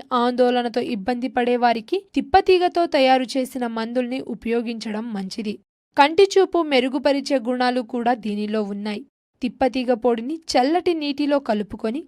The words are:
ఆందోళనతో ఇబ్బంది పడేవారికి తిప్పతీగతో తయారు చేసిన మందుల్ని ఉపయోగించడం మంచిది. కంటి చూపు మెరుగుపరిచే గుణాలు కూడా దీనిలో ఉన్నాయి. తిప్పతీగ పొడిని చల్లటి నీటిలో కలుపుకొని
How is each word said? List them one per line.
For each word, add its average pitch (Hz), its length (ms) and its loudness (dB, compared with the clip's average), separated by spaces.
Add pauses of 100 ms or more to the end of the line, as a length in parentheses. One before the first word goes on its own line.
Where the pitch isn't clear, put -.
(140)
ఆందోళనతో 247 680 2
ఇబ్బంది 247 460 -4
పడేవారికి 240 800 0 (100)
తిప్పతీగతో 359 680 4
తయారు 262 380 4
చేసిన 254 440 -4
మందుల్ని 240 540 -4
ఉపయోగించడం 226 920 -4
మంచిది. 202 460 -6 (380)
కంటి 320 260 6
చూపు 370 380 2
మెరుగుపరిచే 277 760 0
గుణాలు 247 420 -2
కూడా 240 320 -2
దీనిలో 214 500 -4
ఉన్నాయి. 208 420 -8 (360)
తిప్పతీగ 254 520 0
పొడిని 240 420 -2
చల్లటి 320 580 2
నీటిలో 285 460 0
కలుపుకొని 226 680 -4